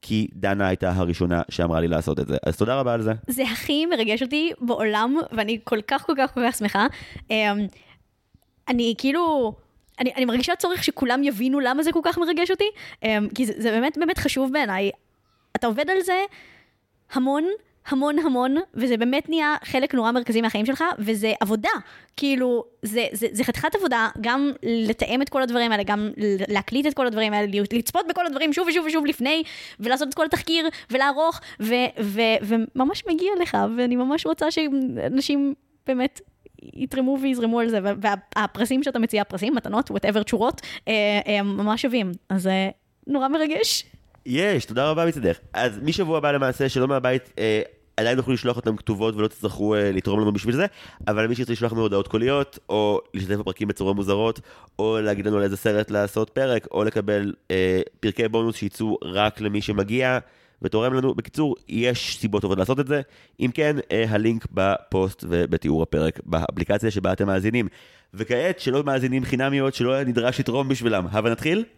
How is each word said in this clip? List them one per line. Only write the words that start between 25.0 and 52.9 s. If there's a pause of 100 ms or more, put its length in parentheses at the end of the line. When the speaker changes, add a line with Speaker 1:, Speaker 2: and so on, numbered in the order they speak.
Speaker 2:
את
כל
הדברים
האלה,
גם
ל-,
להקליט
את
כל
הדברים
האלה,
להיות-,
לצפות
בכל
הדברים
שוב
ושוב
ושוב
לפני, (360)
ולעשות
את
כל
התחקיר, (240)
ולערוך, (200)
ו-, (280)
ו-, (200)
וממש
מגיע (100)
לך, (200)
ואני
ממש
רוצה
שאנשים (340)
באמת (520)
יתרמו
ויזרמו
על
זה,
וה-,
וה-, (220)
הפרסים
שאתה
מציע,
פרסים,
מתנות,
whatever,
תשורות, (260)
אה, (340)
אה,
ממש
שווים. (180)
אז,
אה, (380)
נורא
מרגש. (420)
Speaker 1:
יש,
תודה
רבה
מצדך. (160)
אז
משבוע
הבא
למעשה,
שלא
מהבית, (100)
אה, (360)
עדיין
תוכלו
לשלוח
אותם
כתובות
ולא
תצטרכו,
אה,
לתרום
לנו
בשביל
זה, (420)
אבל
מי
שירצה
לשלוח
לנו
הודעות
קוליות, (100)
או (120)